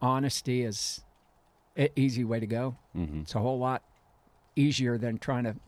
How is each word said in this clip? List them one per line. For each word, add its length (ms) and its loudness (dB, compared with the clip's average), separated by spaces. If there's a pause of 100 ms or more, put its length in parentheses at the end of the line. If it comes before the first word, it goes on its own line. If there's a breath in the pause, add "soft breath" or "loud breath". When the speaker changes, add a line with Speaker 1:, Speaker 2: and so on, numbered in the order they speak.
Speaker 1:
honesty 600 0
is 380 -6 (760)
an 200 4
easy 280 2
way 160 0
to 80 -4
go. 280 -2 (200)
Speaker 2:
Mm-hmm. 260 -2
Speaker 1:
It's 140 -10
a 40 2
whole 200 2
lot 220 0 (720)
easier 420 4
than 220 -2
trying 240 0
to 120 -2 (120)